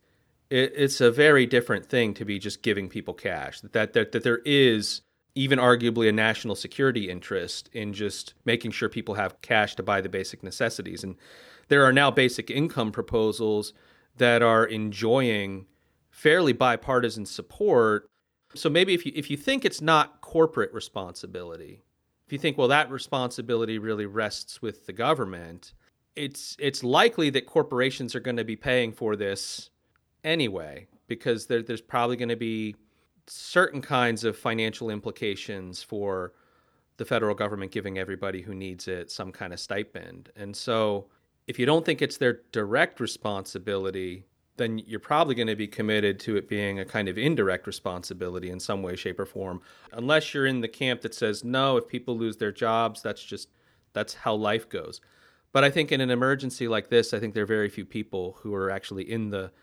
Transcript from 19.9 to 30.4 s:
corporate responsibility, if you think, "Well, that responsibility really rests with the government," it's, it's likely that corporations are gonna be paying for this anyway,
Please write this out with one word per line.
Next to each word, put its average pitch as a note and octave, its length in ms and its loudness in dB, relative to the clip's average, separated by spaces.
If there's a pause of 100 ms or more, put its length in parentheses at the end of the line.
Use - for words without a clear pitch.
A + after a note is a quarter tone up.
corporate D#3+ 500 2
responsibility, F2+ 1080 -12 (440)
if - 60 -12
you C#3 60 -6
think, C#3 200 -2
"Well, B2+ 100 4
that C#3+ 220 4
responsibility A#2+ 880 -4
really G#2+ 260 -4
rests G#2 560 -6
with G#2+ 240 -8
the F#2+ 80 -14
government," F#2 800 -4 (420)
it's, - 440 -10
it's C3+ 260 -4
likely D#3+ 460 4
that C3 160 0
corporations C3 680 -2
are B2 60 -6
gonna A#2 240 -4
be A2 100 -8
paying A#2+ 380 0
for G#2+ 240 -2
this - 540 -6 (540)
anyway, F#2+ 640 -2 (180)